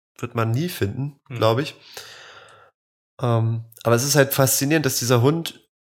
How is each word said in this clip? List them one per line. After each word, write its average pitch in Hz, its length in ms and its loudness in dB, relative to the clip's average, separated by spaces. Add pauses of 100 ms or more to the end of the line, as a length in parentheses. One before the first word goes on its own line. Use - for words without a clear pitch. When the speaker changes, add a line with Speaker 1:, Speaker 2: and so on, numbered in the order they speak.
(180)
Speaker 1:
wird - 160 -10
man 113 180 0
nie 160 180 -2
finden, 131 580 -6
Speaker 2:
Hm. 123 80 -12
Speaker 1:
glaub 113 220 2
ich. 156 160 -6 (1500)
Ähm, 113 460 -2 (160)
aber 117 120 2
es 117 100 2
ist 143 120 0
halt 139 160 4
faszinierend, 139 540 2
dass 127 120 -2
dieser 120 220 2
Hund 156 400 0 (240)